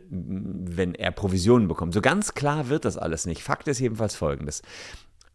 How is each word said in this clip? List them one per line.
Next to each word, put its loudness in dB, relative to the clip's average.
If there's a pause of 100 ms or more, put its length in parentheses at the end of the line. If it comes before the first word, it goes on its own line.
hm, -6
wenn 0
er -2
Provisionen 4
bekommt. -2
So 2
ganz 4
klar 0
wird 0
das -2
alles -2
nicht. -4
Fakt -4
ist 0
jedenfalls 0
Folgendes. -2 (720)